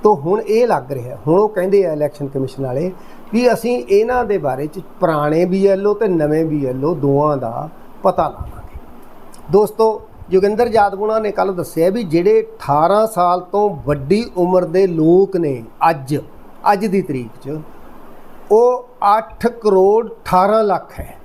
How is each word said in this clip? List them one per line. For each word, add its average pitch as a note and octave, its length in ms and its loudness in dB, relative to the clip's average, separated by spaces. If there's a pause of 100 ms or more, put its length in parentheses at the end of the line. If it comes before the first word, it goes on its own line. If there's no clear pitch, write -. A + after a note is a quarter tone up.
ਤੋ G#3 120 6
ਹੁਣ F3 260 -2
ਇਹ A3 260 2
ਲੱਗ C#3+ 240 -2
ਰਿਹਾ, B2 260 -10 (100)
ਹੁਣ E3+ 120 4
ਉਹ G#3+ 100 2
ਕਹਿੰਦੇ G3 360 2
ਆ D#3+ 80 -2
ਇਲੈਕਸ਼ਨ D3 340 -4
ਕਮਿਸ਼ਨ C3+ 380 -6
ਵਾਲੇ C#3+ 260 -4 (420)
ਵੀ A#3 200 4
ਅਸੀਂ A#3+ 360 -2
ਇਹਨਾਂ A#3 360 0
ਦੇ G3+ 120 0
ਬਾਰੇ C#3+ 300 -4
'ਚ F#3 120 -12 (200)
ਪੁਰਾਣੇ D#3 460 2
ਬੀ F#3+ 220 2
ਐਲ G3 200 2
ਓ G#3 60 2
ਤੇ G#3 140 0
ਨਵੇਂ D#3+ 380 2
ਬੀ D3+ 200 -2
ਐਲ B2+ 200 -4
ਓ E3+ 100 0
ਦੋਵਾਂ C#3+ 420 2
ਦਾ B2+ 320 -6 (340)
ਪਤਾ F3+ 200 2
ਲਾਵਾਂਗੇ। - 560 -10 (720)
ਦੋਸਤੋ, G#3+ 500 2 (280)
ਜੋਗਿੰਦਰ G3+ 380 2
ਜਾਦਵੂਣਾ G#3+ 520 0
ਨੇ G#3+ 120 -2
ਕੱਲ੍ਹ F#3+ 200 -2
ਦੱਸਿਆ E3+ 380 0
ਵੀ A3+ 140 -2
ਜਿਹੜੇ F3+ 380 2
ਅਠਾਰਾਂ F#3+ 640 2
ਸਾਲ F3+ 340 0
ਤੋਂ G#3 280 0 (160)
ਵੱਡੀ D3 520 -2
ਉਮਰ F3+ 280 2
ਦੇ F3+ 220 2
ਲੋਕ F3 500 4
ਨੇ C#3 260 -2 (260)
ਅੱਜ, C#3+ 280 -2 (560)
ਅੱਜ G3 120 -2
ਦੀ F#3+ 160 0
ਤਰੀਕ B2+ 460 -8
'ਚ, D3+ 120 -8 (920)
ਉਹ B3 380 2 (280)
ਅੱਠ A3 300 -4
ਕਰੋੜ G#3 600 2
ਅਠਾਰਾਂ G3+ 560 2
ਲੱਖ F#3+ 360 -2
ਹੈ। - 240 -14